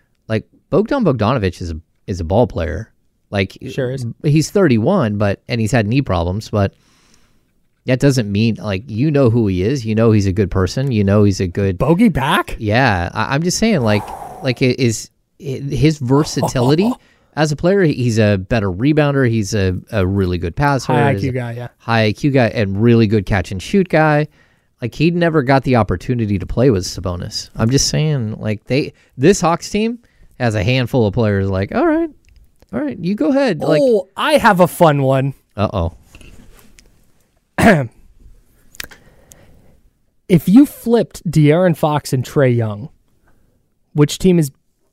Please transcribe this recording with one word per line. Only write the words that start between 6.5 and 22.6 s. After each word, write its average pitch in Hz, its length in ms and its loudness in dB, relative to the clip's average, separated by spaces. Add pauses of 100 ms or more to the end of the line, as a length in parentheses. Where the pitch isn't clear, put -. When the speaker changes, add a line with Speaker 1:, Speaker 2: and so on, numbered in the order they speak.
Speaker 1:
but 101 240 0 (1120)
that 127 140 0
doesn't 127 300 2
mean, 107 260 0
like, 104 320 -6
you 117 220 -2
know 139 200 4
who 117 180 2
he 90 140 0
is. 120 220 -2
You 110 100 -2
know 113 180 4
he's 101 140 4
a 95 60 0
good 95 180 0
person. 95 420 -2
You 107 120 2
know 101 200 4
he's 98 160 2
a 98 80 -2
good 98 280 -2
Speaker 2:
Bogey 170 320 2
back? 160 500 -2
Speaker 1:
Yeah, 104 540 0
I, - 220 -4
I'm 151 80 -2
just 180 160 -4
saying, 214 240 0
like, 104 200 2 (400)
like, 131 200 -2
it 127 180 0
is, 117 300 -2 (280)
it, 135 260 -10
his 143 340 0
versatility 139 920 0 (220)
Speaker 2:
<laughs> - 240 -20
Speaker 1:
as 151 160 0
a 143 40 -6
player. 196 260 0
He's 123 360 0
a 104 200 4
better 101 340 -2
rebounder. 139 560 0
He's 113 260 -2
a, 92 240 0 (140)
a 98 140 0
really 92 320 0
good 85 180 -6
passer. 143 380 0
Speaker 2:
High 143 180 2
Speaker 1:
He's 131 60 -2
Speaker 2:
I - 20 -6
Q 135 100 -2
Speaker 1:
a - 40 -6
Speaker 2:
guy, 120 180 -8
yeah. 120 160 -12 (100)
Speaker 1:
high 113 260 0
I 107 100 2
Q - 160 -2
guy 127 180 4
and 98 340 -4